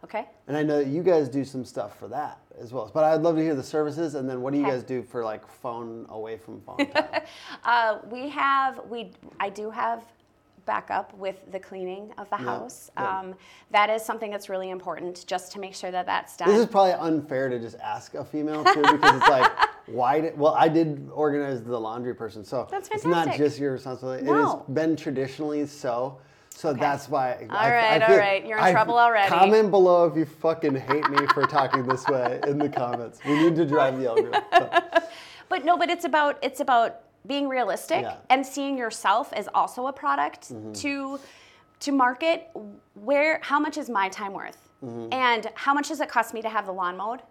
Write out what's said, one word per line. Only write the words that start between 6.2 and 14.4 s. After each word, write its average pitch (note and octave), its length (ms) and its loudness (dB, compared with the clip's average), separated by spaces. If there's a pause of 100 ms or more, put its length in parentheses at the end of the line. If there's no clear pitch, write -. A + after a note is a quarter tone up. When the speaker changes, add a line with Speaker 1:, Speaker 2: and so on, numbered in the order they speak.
Speaker 2:
from G#2 240 -18
phone - 160 -16 (100)
time? D#4 340 -4 (220)
Speaker 1:
<laughs> - 200 -18
Uh, A3+ 360 0 (100)
we B3 200 -10
have, C4+ 600 -2
we, A3 220 -10 (280)
I G3+ 100 -4
do G#3 200 -10
have A3+ 340 -4 (640)
backup - 500 -4
with F#3+ 360 -10
the F#3+ 80 -8
cleaning F#3+ 580 -10
of G3+ 140 -14
the G3+ 60 -4
Speaker 2:
Yeah, A3+ 80 -6
Speaker 1:
house. - 520 -10
Speaker 2:
good. G3 60 -4
Speaker 1:
Um, F#3+ 320 -6 (360)
that G#3 200 4
is A3 120 -2
something A3 280 -6
that's G3+ 180 -10